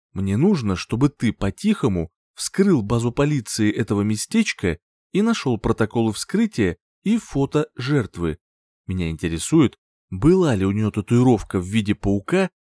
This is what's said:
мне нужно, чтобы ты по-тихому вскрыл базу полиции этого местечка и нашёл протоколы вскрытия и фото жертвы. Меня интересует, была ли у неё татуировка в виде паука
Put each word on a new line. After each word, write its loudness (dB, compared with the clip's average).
мне -2
нужно, 2
чтобы -2
ты -2
по-тихому -2
вскрыл 2
базу -2
полиции 0
этого -2
местечка -2
и 0
нашёл 0
протоколы 0
вскрытия -2
и 0
фото -2
жертвы. -2
Меня -4
интересует, 0
была 2
ли 0
у 2
неё 0
татуировка 2
в -4
виде 0
паука -2